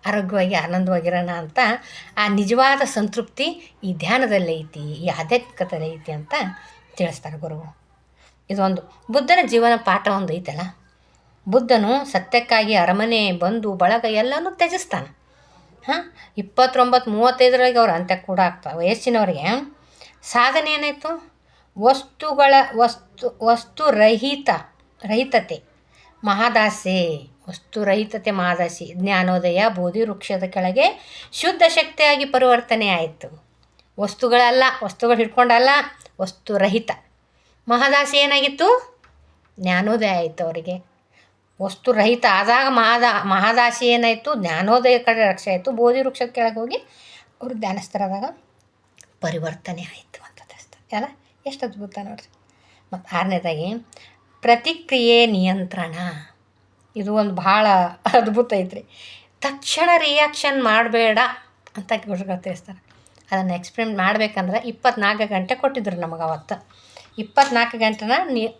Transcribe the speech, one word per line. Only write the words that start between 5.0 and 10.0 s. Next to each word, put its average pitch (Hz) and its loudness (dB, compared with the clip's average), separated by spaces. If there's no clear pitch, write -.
ಆಧ್ಯಾತ್ಮಿಕತೆಯಲ್ಲಿ 165 -4
ಐತಿ 160 -14
ಅಂತ 151 -10
ತಿಳಿಸ್ತಾರೆ 156 -6
ಗುರುಗಳು. 156 -14
ಇದೊಂದು 196 -4
ಬುದ್ಧನ 285 4
ಜೀವನ 233 4
ಪಾಠ 202 0